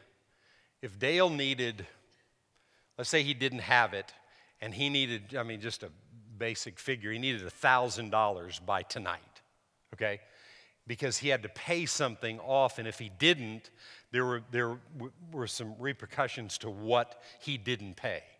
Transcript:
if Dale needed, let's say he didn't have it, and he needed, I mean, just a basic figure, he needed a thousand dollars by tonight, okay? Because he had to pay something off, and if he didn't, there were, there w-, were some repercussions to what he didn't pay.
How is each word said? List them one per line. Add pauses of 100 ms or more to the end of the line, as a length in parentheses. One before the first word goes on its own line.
(840)
if
Dale
needed, (1120)
let's
say
he
didn't
have
it, (480)
and
he
needed,
I
mean,
just
a (480)
basic
figure,
he
needed
a
thousand
dollars
by
tonight, (760)
okay? (680)
Because
he
had
to
pay
something
off,
and
if
he
didn't, (420)
there
were,
there (160)
w-, (200)
were
some
repercussions
to
what (200)
he
didn't
pay. (180)